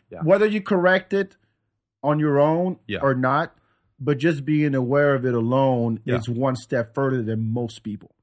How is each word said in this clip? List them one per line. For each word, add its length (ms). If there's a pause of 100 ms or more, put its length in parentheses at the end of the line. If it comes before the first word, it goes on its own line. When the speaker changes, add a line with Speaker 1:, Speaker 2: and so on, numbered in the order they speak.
(100)
Speaker 1:
Yeah. 140
Speaker 2:
whether 200
you 160
correct 540
it 240 (640)
on 160
your 200
own 380 (100)
Speaker 1:
Yeah. 140
Speaker 2:
or 140
not, 420 (420)
but 200
just 260
being 300
aware 400
of 100
it 80
alone 720
Speaker 1:
Yeah. 120
Speaker 2:
is 120
one 260
step 400
further 280
than 280
most 320
people. 280 (120)